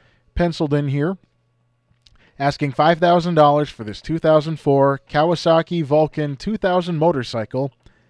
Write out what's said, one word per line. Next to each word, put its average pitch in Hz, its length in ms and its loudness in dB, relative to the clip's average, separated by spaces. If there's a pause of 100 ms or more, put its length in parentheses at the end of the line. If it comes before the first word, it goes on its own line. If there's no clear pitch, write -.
(340)
penciled 165 400 -2
in 143 140 -2
here. 143 280 -2 (1200)
Asking 143 340 -2
five 156 260 2
thousand 175 360 2
dollars 147 360 4
for - 140 -14
this 104 180 -12
two 160 160 -6
thousand 156 420 2
four 139 400 2 (100)
Kawasaki 165 720 0
Vulcan 147 540 -2
two 208 220 -8
thousand 180 400 -2
motorcycle. 135 760 -2 (380)